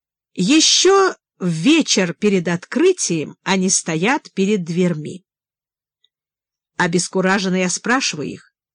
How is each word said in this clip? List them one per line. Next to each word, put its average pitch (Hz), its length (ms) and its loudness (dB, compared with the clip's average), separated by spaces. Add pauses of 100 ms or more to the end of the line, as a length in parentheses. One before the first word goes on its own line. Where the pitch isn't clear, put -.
(320)
Ещё 349 840 2 (240)
в 185 80 -4
вечер 185 640 0
перед 196 320 0
открытием 185 960 -2
они 185 260 0
стоят 190 640 -2
перед 196 300 0
дверьми. 165 640 -4 (1500)
Обескураженно 185 800 0
я 185 120 0
спрашиваю 214 600 -4
их, - 260 -18 (200)